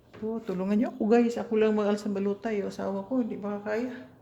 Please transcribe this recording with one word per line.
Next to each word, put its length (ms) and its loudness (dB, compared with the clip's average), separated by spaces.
Ito, 320 -6
tulungan 320 2
niyo 80 0
ako, 160 -6
guys. 320 6
Ako 240 0
lang 160 4
mag-alasabaluta. 720 0
Yung 240 -2
asawa 320 -4
ko, 160 0
hindi 160 -6
pa 240 -6
kaya. 400 -4